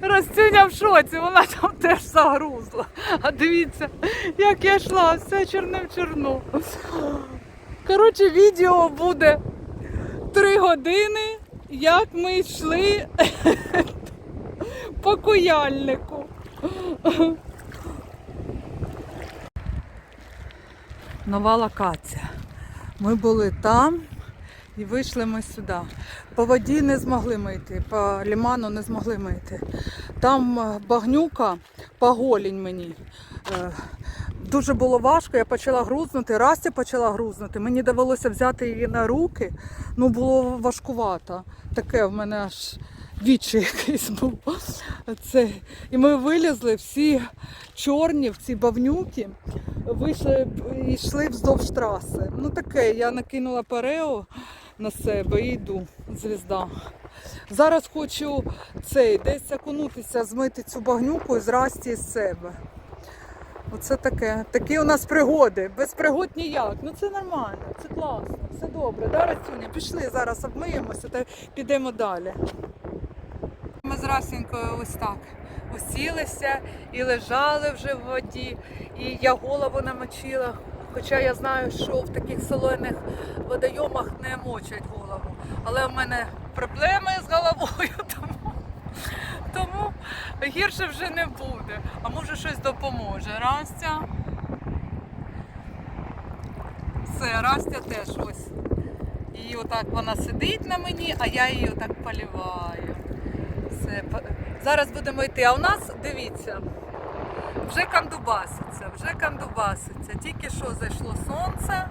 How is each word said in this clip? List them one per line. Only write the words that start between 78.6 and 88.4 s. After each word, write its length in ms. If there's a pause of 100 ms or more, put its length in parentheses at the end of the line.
І 220
я 120
голову 480
намочила. 720 (400)
Хоча 260
я 140
знаю, 380
що 220
в 160
таких 340
солених 520 (520)
водойомах 640 (120)
не 240
мочать 440
голову. 460 (280)
Але 240
в 40
мене 340 (300)
проблеми 560 (180)
з 40
головою, 640
<laughs> 180
тому, 380 (1000)